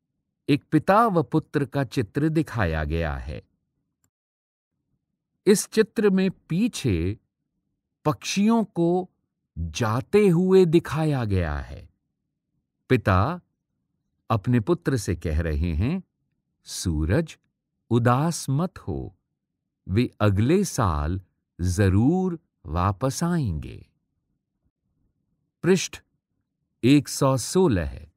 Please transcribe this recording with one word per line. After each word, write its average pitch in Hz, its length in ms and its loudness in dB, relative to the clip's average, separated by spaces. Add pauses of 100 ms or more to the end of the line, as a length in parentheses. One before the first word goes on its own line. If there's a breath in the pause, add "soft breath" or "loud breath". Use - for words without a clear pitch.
(480)
एक 143 160 0
पिता 196 420 2
व 175 160 0
पुत्र 151 420 -2
का 139 200 -4
चित्र 139 440 -4
दिखाया 107 560 -2
गया 78 320 -4
है। 64 260 -12 (2000)
इस 196 220 2
चित्र 214 420 0
में 190 200 2
पीछे 110 880 -4 (880)
पक्षियों 208 600 0
को 175 460 -2 (480)
जाते 117 720 0
हुए 185 360 6
दिखाया 156 600 0
गया 87 340 -2
है। - 320 -14 (1000)
पिता 113 520 2 (880)
अपने 120 300 2
पुत्र 156 360 -2
से 101 200 -4
कह 78 240 -2
रहे 80 340 -2
हैं, 139 280 -2 (600)
"सूरज, 85 760 -4 (520)
उदास 123 600 0
मत 160 280 -4
हो, 65 400 -10 (680)
वे 107 220 0 (100)
अगले 110 440 4
साल 87 560 -2 (400)
जरूर 107 800 2 (260)
वापस 101 580 -4
आएंगे।" 82 680 -4 (1700)
पृष्ठ - 400 0 (800)
एक 139 240 6
सौ 135 280 0
सोलह 120 500 0
है। 69 300 -14